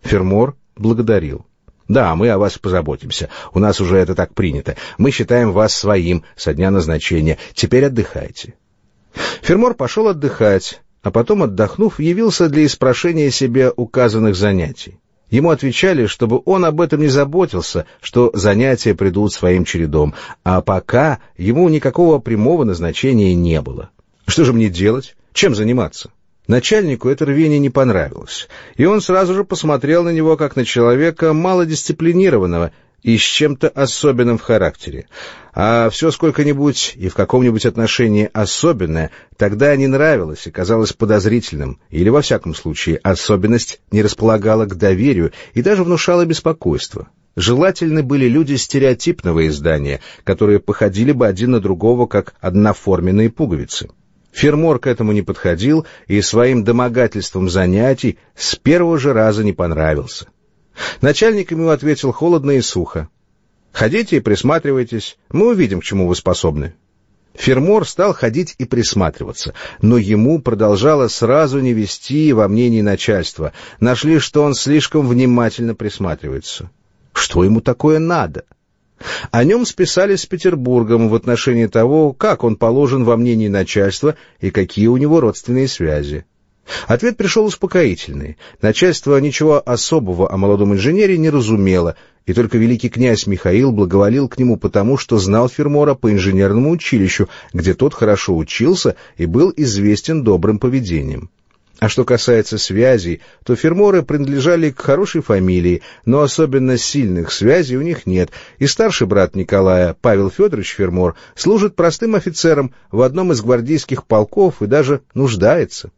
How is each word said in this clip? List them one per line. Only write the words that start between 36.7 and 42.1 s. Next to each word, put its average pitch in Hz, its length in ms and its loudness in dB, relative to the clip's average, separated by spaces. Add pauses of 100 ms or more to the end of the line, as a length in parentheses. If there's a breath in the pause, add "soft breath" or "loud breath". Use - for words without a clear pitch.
и 92 100 -6
в - 80 -6
каком-нибудь 117 500 0
отношении 110 680 0
особенное 92 800 -2 (260 loud breath)
тогда 110 400 2
не 135 100 0
нравилось 131 580 0
и 82 60 -14
казалось 104 400 0
подозрительным, 101 880 -2 (100)
или, 87 200 0
во 143 120 4